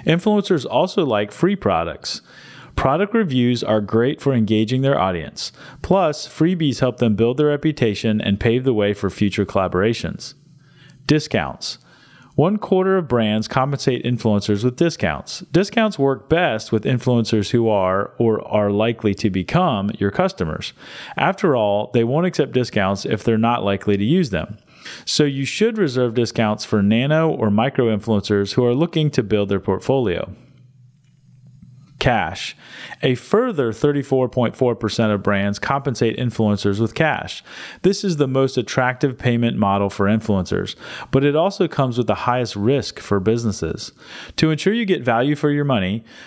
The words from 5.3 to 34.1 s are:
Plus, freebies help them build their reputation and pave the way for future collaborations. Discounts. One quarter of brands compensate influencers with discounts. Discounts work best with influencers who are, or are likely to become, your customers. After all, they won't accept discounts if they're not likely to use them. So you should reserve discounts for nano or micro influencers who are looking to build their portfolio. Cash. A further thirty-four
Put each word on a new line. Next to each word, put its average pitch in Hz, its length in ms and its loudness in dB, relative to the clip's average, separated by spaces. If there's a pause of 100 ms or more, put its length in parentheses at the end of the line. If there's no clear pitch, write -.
Plus, 180 440 0
freebies 160 540 0
help 127 160 0
them 113 180 2
build 117 220 2
their 151 120 2
reputation 120 720 0
and 101 200 0
pave 120 240 2
the 131 100 2
way 104 200 2
for 98 160 -4
future 101 360 0
collaborations. 95 880 -2 (720)
Discounts. 127 720 -2 (560)
One 185 220 4
quarter 190 400 2
of 175 100 -2
brands 110 400 0
compensate 135 560 0
influencers 107 640 0
with 123 120 0
discounts. 101 640 -2 (120)
Discounts 208 460 0
work 135 320 -2
best 156 420 0
with 110 120 0
influencers 117 640 0
who 113 180 2
are, 98 480 0
or 113 320 2
are 104 220 2
likely 107 460 0
to - 120 -2
become, 101 720 0
your 98 120 0
customers. 92 640 -4 (460)
After 170 360 2
all, 104 380 0
they 120 120 2
won't 147 220 0
accept 147 260 -2
discounts 101 520 0
if 104 180 -4
they're 113 140 2
not 117 260 2
likely 98 360 0
to 101 60 -2
use 151 260 2
them. 92 260 -4 (480)
So - 200 2
you 139 200 0
should 220 340 0
reserve 123 360 0
discounts 110 500 0
for 104 180 2
nano 143 480 2
or 113 200 0
micro 113 460 2
influencers 101 580 0
who 123 100 2
are 120 100 2
looking 156 360 0
to 127 120 0
build 104 260 0
their 98 120 0
portfolio. 98 720 -2 (1700)
Cash. 92 560 -2 (460)
A 135 120 2
further 175 580 0
thirty-four 135 560 0